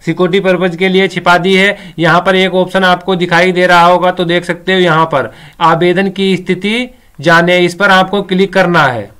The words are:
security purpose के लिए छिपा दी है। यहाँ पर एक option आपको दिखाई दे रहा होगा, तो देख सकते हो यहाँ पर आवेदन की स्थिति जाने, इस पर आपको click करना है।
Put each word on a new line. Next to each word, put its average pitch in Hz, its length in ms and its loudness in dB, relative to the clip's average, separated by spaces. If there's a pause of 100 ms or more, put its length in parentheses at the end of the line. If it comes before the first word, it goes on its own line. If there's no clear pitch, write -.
security 180 340 0
purpose 180 360 -2
के 185 120 -2
लिए 190 200 0
छिपा 180 300 0
दी 190 160 0
है। 196 220 0 (220)
यहाँ 165 240 2
पर 185 140 0
एक 185 180 0
option 185 320 0
आपको 180 320 0
दिखाई 175 340 0
दे 180 140 0
रहा 175 160 4
होगा, 180 280 2
तो 180 140 -4
देख 175 220 -2
सकते 180 280 -4
हो 185 60 0
यहाँ 165 260 2
पर 131 260 -4 (300)
आवेदन 175 480 0
की 190 260 -2
स्थिति 196 520 -4 (320)
जाने, 170 400 2
इस 175 140 0
पर 196 180 0
आपको 190 320 0
click 190 280 -2
करना 175 340 2
है। 113 220 -6 (120)